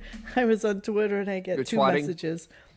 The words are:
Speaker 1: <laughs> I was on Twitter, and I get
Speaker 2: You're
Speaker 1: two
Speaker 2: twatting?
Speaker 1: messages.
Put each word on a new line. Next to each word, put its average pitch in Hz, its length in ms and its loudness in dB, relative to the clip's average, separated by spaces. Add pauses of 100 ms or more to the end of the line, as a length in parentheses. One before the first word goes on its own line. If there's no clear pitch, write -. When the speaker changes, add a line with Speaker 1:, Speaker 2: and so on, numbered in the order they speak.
(180)
Speaker 1:
<laughs> - 180 -14
I 247 100 4
was 220 180 4
on 208 180 0
Twitter, 208 380 0
and 202 100 -2
I 190 100 -2
get 185 180 -4
Speaker 2:
You're 127 80 -2
Speaker 1:
two 226 120 -2
Speaker 2:
twatting? 139 240 4
Speaker 1:
messages. 165 460 -6 (300)